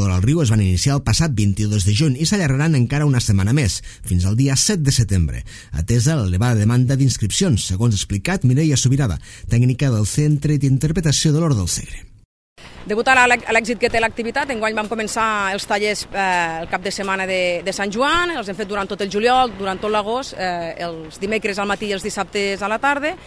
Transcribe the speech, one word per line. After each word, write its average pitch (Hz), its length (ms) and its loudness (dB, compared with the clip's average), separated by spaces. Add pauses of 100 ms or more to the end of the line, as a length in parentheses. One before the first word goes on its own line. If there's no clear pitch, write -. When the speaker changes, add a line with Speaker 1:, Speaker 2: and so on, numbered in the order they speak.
Speaker 1:
d'or 101 100 2
al 90 80 2
riu 143 220 4
es 117 100 4
van 110 80 4
iniciar 98 380 2
el - 20 0
passat 156 320 2
vint-i-dos 104 560 2
de 104 80 4
juny 131 240 2
i 160 80 0
s'allargaran 156 480 2
encara 143 320 2
una 123 160 2
setmana 101 320 2
més, 127 220 0 (260)
fins 90 240 0
al 104 80 0
dia 135 240 2
set 196 240 0
de 135 80 2
setembre, 87 480 0 (320)
atesa 120 460 2
l'elevada 107 420 2
demanda 120 320 4
d'inscripcions, 131 800 0
segons 104 260 2
ha 92 60 -2
explicat 127 420 -4
Mireia 135 320 4
Subirada, 127 400 2 (320)
tècnica 127 460 2
del 107 100 2
Centre 147 560 0
d'Interpretació 151 720 2
de 151 80 2
l'Hort 156 160 2
del 90 160 -2
Segre. - 320 -8 (840)
Speaker 2:
Degut 214 220 0
a 262 40 8
la, 247 220 6
a 233 160 -4
l'èxit 226 240 0
que 233 160 0
té 233 80 2
l'activitat, 233 480 -4
enguany 220 240 -2
vam 214 160 -4
començar 214 640 -2
els 196 160 -6
tallers, 208 400 -2
eh, 175 540 -2
el 170 80 -10
cap 190 100 -2
de 185 140 -6
setmana 190 340 -4
de, 180 360 0
de 190 120 -4
Sant 202 160 -4
Joan, 320 400 0
els 233 160 -6
hem 190 80 -8
fet 202 140 -8
durant 196 180 -4
tot 202 160 -6
el 202 80 -6
juliol, 240 460 2
durant 190 240 -4
tot 214 100 -2
l'agost, 220 460 -4
eh, 175 340 -4 (140)
els 160 340 -12
dimecres 202 380 -4
al 202 100 -2
matí 202 220 -4
i - 20 0
els 196 140 -6
dissabtes 196 560 -4
a 202 80 -2
la 220 100 -2
tarda, 285 320 0 (140)